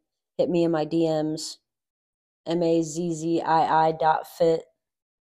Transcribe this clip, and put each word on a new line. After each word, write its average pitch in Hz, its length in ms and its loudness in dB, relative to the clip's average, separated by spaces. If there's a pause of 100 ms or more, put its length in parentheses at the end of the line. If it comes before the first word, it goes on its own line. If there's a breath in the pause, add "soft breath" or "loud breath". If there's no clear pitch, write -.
(380)
Hit 175 120 0
me 170 140 2
in 165 80 2
my 156 120 0
D 165 240 0
Ms, 156 500 -4 (880)
M 175 160 -2
A 165 180 2
Z 165 320 -4
Z 160 280 -2
I 160 460 2
I 160 40 2
dot 160 360 0
fit 165 360 0 (640)